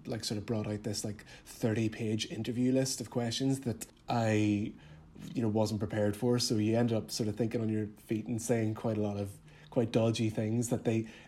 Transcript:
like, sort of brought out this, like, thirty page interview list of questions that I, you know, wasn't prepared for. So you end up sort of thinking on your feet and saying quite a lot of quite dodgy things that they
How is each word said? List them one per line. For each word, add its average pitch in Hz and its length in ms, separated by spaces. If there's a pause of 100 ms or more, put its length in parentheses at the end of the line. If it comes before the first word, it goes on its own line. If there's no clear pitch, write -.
like, 120 180
sort 107 140
of 101 60
brought 107 220
out 104 160
this, 107 220
like, 104 200 (220)
thirty 113 420
page 107 440
interview 123 400
list 131 280
of 110 100
questions 131 500
that - 260 (220)
I, 107 640 (640)
you 120 80
know, 113 60
wasn't 107 320
prepared 104 360
for. 123 220
So 120 180
you 110 200
end 120 160
up 110 180
sort 110 180
of 104 80
thinking 117 240
on 110 80
your 107 180 (200)
feet 110 200
and 117 160
saying 110 320
quite 110 240
a - 20
lot 104 160
of 101 140 (400)
quite 117 220
dodgy 113 380
things 113 400
that 123 140
they 113 220 (220)